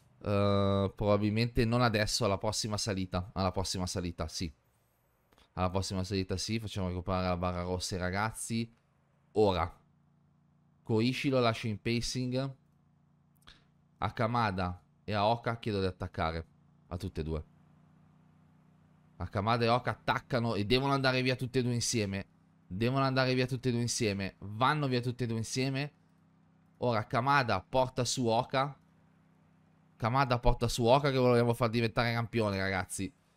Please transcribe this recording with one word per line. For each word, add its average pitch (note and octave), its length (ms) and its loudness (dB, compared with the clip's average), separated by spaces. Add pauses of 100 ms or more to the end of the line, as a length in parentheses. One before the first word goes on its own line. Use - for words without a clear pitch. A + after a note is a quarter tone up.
(240)
Eh, G2+ 720 2
probabilmente G#2+ 680 2
non A#2+ 160 2
adesso, A2 420 2
alla G2 140 2
prossima G#2+ 400 -4
salita. F#2+ 560 -4
Alla F#2 180 0
prossima F#2 340 -4
salita, F2 440 -6
sì. E2+ 200 -6 (1000)
Alla F2+ 180 -2
prossima F#2 360 -2
salita, F#2+ 320 -2
sì. A2 220 -4
Facciamo G2+ 280 -4
recuperare F#2 400 -2
la F2+ 80 0
barra F2+ 280 -2
rossa F2+ 320 -4
ai F2 60 -4
ragazzi. A2 720 -4 (600)
Ora F#2 440 2 (1040)
Koishi A#2+ 460 0
lo C3 140 4
lascio A#2 260 0
in G#2+ 140 -6
pacing. B2+ 760 -2 (1400)
A - 160 -4
Kamada G#2 680 -2 (220)
e G#2 100 -6
a G#2 120 2
Oka A#2 320 0
chiedo G2+ 220 -2
di F#2+ 60 2
attaccare. E2 600 -4 (420)
A F2 100 -8
tutte F2 240 -6
e - 20 -6
due. D#2 200 -4 (1700)
A F2+ 120 -6
Kamada A#2 340 0
e A2+ 60 4
Oka A#2+ 220 2
attaccano A#2 640 -2
e G2+ 100 0
devono B2+ 260 2
andare C3 300 2
via B2+ 160 0
tutte C3 220 -4
e B2 40 2
due A#2+ 100 0
insieme. G2+ 520 -2 (420)
Devono B2 380 0
andare C3 280 2
via B2+ 140 2
tutte B2+ 220 -4
e - 20 2
due A#2+ 80 0
insieme. G2+ 600 -2
Vanno C3 480 -2
via B2+ 120 0
tutte A#2+ 240 -4
e A#2+ 40 -2
due A2+ 100 -2
insieme. C3+ 560 -4 (840)
Ora A2+ 280 0
Kamada B2 540 2
porta B2+ 420 0
su A#2+ 240 -2
Oka. C3 500 0 (1200)
Kamada A#2+ 420 2
porta A#2+ 280 2
su A#2 180 0
Oka C#3 260 6
che C3 60 0
volevo A#2+ 360 4
far A2+ 160 0
diventare A#2 440 0
campione, G#2+ 440 0
ragazzi. F#2+ 560 -4 (240)